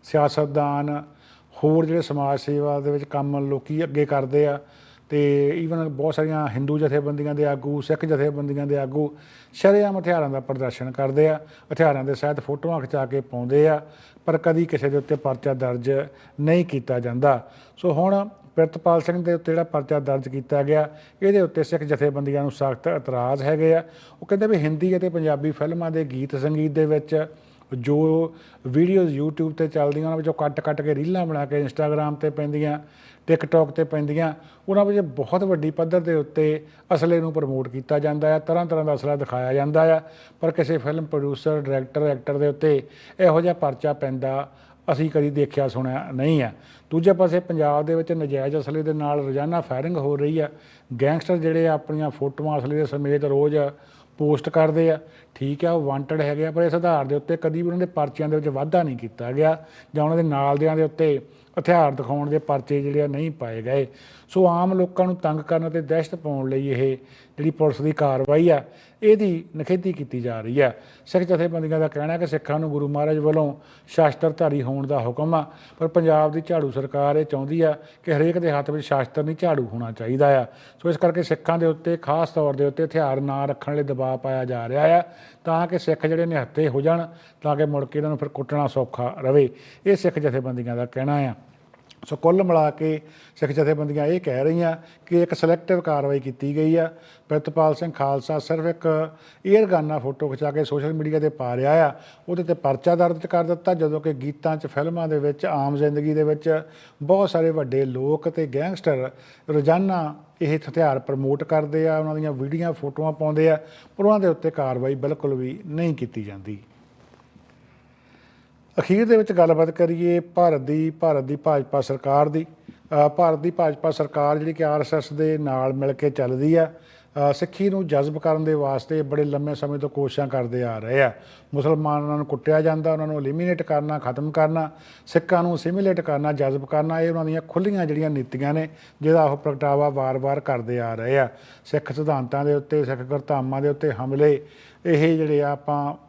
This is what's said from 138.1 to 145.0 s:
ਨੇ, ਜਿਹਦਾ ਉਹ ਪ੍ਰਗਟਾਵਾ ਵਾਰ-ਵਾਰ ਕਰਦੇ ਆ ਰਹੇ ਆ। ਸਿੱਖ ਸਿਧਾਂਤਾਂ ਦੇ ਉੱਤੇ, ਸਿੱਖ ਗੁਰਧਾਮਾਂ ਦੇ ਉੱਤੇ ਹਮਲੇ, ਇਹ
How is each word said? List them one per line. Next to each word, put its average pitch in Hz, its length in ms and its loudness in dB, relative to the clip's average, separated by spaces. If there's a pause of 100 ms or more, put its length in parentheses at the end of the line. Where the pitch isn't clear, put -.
ਨੇ, 156 160 -2 (320)
ਜਿਹਦਾ 160 220 4
ਉਹ 143 140 2
ਪ੍ਰਗਟਾਵਾ 143 520 0
ਵਾਰ-ਵਾਰ 135 500 -2
ਕਰਦੇ 123 400 -4
ਆ 113 160 -4
ਰਹੇ 123 240 2
ਆ। 123 100 4 (360)
ਸਿੱਖ 147 260 -4
ਸਿਧਾਂਤਾਂ 143 540 -2
ਦੇ 147 80 2
ਉੱਤੇ, 147 320 0
ਸਿੱਖ 127 140 -4
ਗੁਰਧਾਮਾਂ 135 640 -4
ਦੇ 147 80 2
ਉੱਤੇ 147 220 -2
ਹਮਲੇ, 139 500 2 (440)
ਇਹ 160 320 4